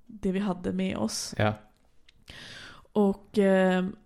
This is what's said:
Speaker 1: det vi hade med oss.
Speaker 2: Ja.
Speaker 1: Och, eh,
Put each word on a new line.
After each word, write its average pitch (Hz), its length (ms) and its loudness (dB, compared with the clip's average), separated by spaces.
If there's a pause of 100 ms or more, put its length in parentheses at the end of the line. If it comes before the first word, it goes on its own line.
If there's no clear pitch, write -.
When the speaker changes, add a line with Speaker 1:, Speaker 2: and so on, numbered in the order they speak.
Speaker 1:
det 202 260 -4
vi 185 60 0
hade 190 340 -2
med 185 240 -2
oss. - 420 -4
Speaker 2:
Ja. 107 160 2 (1400)
Speaker 1:
Och, 202 460 0
eh, 185 480 4 (200)